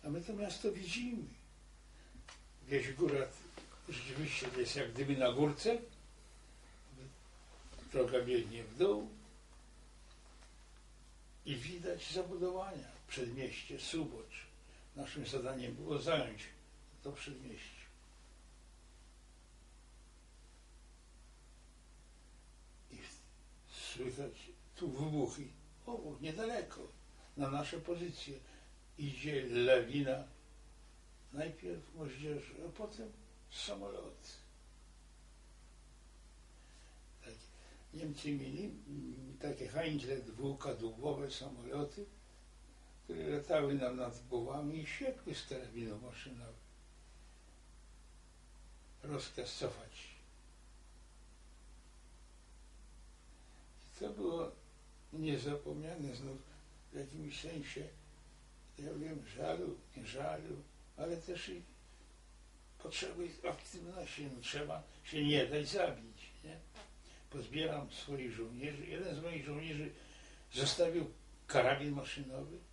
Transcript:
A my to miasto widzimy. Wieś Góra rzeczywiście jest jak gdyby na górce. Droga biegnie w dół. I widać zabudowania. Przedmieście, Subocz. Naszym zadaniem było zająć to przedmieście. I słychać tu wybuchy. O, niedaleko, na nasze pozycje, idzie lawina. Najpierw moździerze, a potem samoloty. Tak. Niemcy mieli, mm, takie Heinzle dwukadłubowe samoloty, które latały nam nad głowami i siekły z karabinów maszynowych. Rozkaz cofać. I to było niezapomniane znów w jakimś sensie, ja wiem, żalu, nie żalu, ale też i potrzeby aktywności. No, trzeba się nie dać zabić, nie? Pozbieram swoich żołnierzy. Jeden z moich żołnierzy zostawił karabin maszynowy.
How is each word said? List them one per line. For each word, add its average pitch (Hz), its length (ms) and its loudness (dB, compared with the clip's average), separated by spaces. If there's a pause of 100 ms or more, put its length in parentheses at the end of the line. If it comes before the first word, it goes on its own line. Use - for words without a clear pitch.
A 151 60 0
my 170 120 2
to 220 120 -2
miasto 202 380 4
widzimy. 202 520 0 (1400)
Wieś 135 260 6
Góra 143 340 8 (640)
rzeczywiście 131 680 0
jest 123 180 6
jak 127 180 2
gdyby 135 240 6
na 127 140 10
górce. 147 460 8 (2250)
Droga 127 300 8
biegnie 117 420 6
w 110 140 -8
dół. 208 320 10 (2250)
I 143 100 2
widać 170 580 -2
zabudowania. 180 800 2 (160)
Przedmieście, 127 720 -2
Subocz. - 680 0 (500)
Naszym 139 320 -2
zadaniem 127 480 2
było 151 240 2
zająć 123 440 6 (600)
to 139 80 0
przedmieście. 127 760 -8 (4000)
I - 60 -8 (960)
słychać - 400 0 (420)
tu 165 160 2
wybuchy. 143 560 4 (380)
O, 160 360 -2
niedaleko, 214 680 0 (500)
na 135 140 6
nasze 147 280 2
pozycje, 170 600 0 (580)
idzie 139 520 2
lawina. 127 720 10 (1120)
Najpierw 160 640 -2
moździerze, 143 580 -2 (140)
a - 100 -4
potem 214 340 -4 (400)
samoloty. - 800 -4 (3000)
Tak. 113 80 -10 (600)
Niemcy 151 380 0
mieli, 139 320 2
mm, 135 800 -4
takie 139 260 0
Heinzle 139 500 4
dwukadłubowe 123 1120 2
samoloty, 139 760 -2 (960)
które 160 260 0
latały 147 440 6
nam 127 240 4
nad 120 300 -2
głowami 143 520 2
i 147 80 -2
siekły 262 480 0
z - 120 -4
karabinów 117 560 -2
maszynowych. 120 520 -8 (2500)
Rozkaz 135 500 -2
cofać. - 540 -2 (3750)
I - 140 -14
to 214 100 2
było 180 420 4 (680)
niezapomniane 147 960 2
znów 135 220 -4 (560)
w - 40 -10
jakimś 143 440 -4
sensie, 156 460 -2 (920)
ja 143 140 -2
wiem, 151 340 -2
żalu, 160 500 2 (200)
nie 113 80 -8
żalu, 139 580 -2 (340)
ale 165 200 0
też 175 320 -4
i 175 120 -4 (1200)
potrzeby 170 460 0 (200)
aktywności. 170 760 -4
No, 123 160 -4
trzeba 147 420 0 (200)
się 151 200 4
nie 147 240 10
dać 147 200 2
zabić, - 640 2 (120)
nie? 156 140 -8 (720)
Pozbieram 143 640 0
swoich 131 420 -2
żołnierzy. 123 520 -2
Jeden 170 300 0
z 147 40 -2
moich 160 260 -2
żołnierzy 147 460 0 (600)
zostawił 165 580 6 (360)
karabin 139 440 8
maszynowy. 139 640 -2 (160)